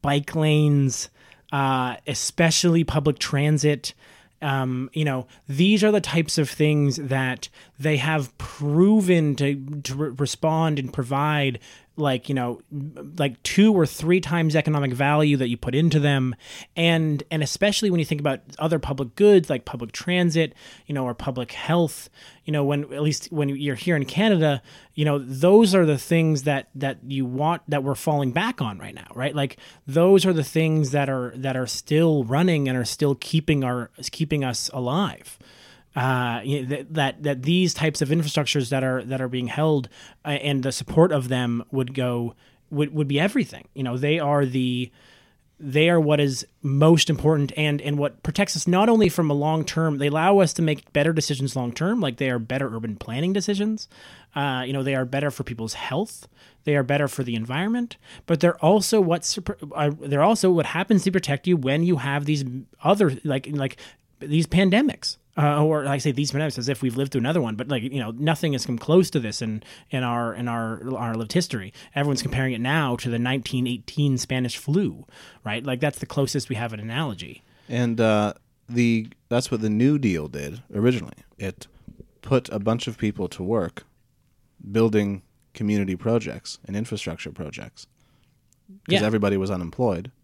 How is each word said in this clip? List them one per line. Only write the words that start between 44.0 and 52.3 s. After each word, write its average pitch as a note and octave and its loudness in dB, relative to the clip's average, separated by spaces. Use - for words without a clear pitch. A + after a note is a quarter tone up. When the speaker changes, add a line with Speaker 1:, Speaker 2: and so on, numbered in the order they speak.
Speaker 1:
are C#3+ 2
the, B2+ -2
they D3+ 2
are F3 6
what D3+ 4
is C3+ 0
most D3+ 6
important D3+ 2
and, D3 0
and D3 -2
what C#3+ -4
protects G3 -2
us E3 -4
not F#3+ 4
only A3 6
from D#3+ 2
a D3 2
long-term, D#3 0
they C#3 0
allow D#3+ 4
us F3+ 4
to - -2
make D#3 -2
better D3+ 4
decisions C#3 -2
long-term, D3+ -2
like, C3+ -2
they C3 0